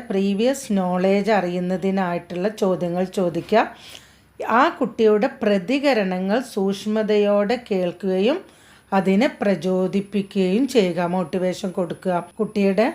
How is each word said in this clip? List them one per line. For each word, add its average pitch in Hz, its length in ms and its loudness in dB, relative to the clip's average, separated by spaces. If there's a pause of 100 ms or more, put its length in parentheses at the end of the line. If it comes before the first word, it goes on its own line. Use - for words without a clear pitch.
പ്രീവിയസ് 202 640 0
നോളജ് 190 600 2
അറിയുന്നതിനായിട്ടുള്ള 180 1120 -2 (160)
ചോദ്യങ്ങൾ 180 420 0 (140)
ചോദിക്കുക. 175 420 0 (1000)
ആ - 20 6 (160)
കുട്ടിയുടെ 220 500 2 (140)
പ്രതികരണങ്ങൾ 202 960 0 (160)
സൂക്ഷ്മതയോടെ 208 1000 0 (120)
കേൾക്കുകയും 190 720 0 (600)
അതിനെ 196 300 2 (120)
പ്രചോദിപ്പിക്കുകയും 190 1200 0 (100)
ചെയ്യുക, 180 260 2 (140)
മോട്ടിവേഷൻ 185 640 -4
കൊടുക്കുക. 175 360 -4 (240)
കുട്ടിയുടെ 202 560 2